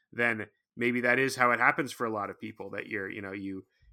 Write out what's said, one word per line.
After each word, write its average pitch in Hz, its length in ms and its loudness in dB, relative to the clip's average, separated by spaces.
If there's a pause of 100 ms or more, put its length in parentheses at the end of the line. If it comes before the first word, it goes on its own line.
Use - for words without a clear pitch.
(120)
then 113 340 0 (300)
maybe 120 260 2
that 123 160 4
is 131 180 2
how 123 140 6
it 117 100 2
happens 139 320 2
for 120 140 -4
a 113 60 -2
lot 101 180 -2
of - 100 -14
people, 104 300 -10
that 101 160 -8
you're, 98 240 -6
you 101 100 -10
know, 98 120 -8
you 98 320 -8 (280)